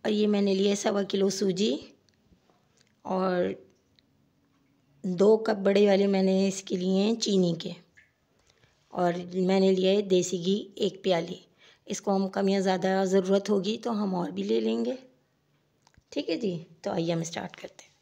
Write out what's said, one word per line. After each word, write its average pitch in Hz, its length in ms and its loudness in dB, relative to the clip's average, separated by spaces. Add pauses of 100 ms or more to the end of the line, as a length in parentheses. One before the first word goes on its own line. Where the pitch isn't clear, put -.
और 220 80 0
ये 208 140 2
मैंने 202 280 2
लिया 196 160 2
है 202 60 0
सवा 202 280 0
किलो 196 280 0
सूजी। 202 600 -2 (1080)
और 185 520 0 (1500)
दो 196 340 4
कप 220 200 -2
बड़े 202 280 4
वाले 202 220 4
मैंने 190 400 2
इसके 190 280 -6
लिए 185 220 0
हैं 214 180 2
चीनी 190 460 2
के। 175 120 -10 (1160)
और 175 220 0 (220)
मैंने 190 340 4
लिया 185 220 2
है 202 120 2
देसी 185 360 0
घी 196 400 -2
एक - 220 -4
प्याली। 175 440 -2 (400)
इसको - 240 -6
हम 190 180 0
कम 196 200 -2
या 196 120 2
ज़्यादा 190 460 0
ज़रूरत 196 440 2
होगी 208 280 0
तो 233 140 -6
हम 202 220 -2
और 180 160 -4
भी 190 120 -6
ले 220 180 0
लेंगे। 233 380 -2 (1120)
ठीक 294 160 -6
है 330 80 -2
जी, 180 300 -4 (180)
तो - 60 -4
आइए 170 220 -2
हम 165 120 -2
start - 320 -10
करते - 220 -18
हैं। - 60 -20 (180)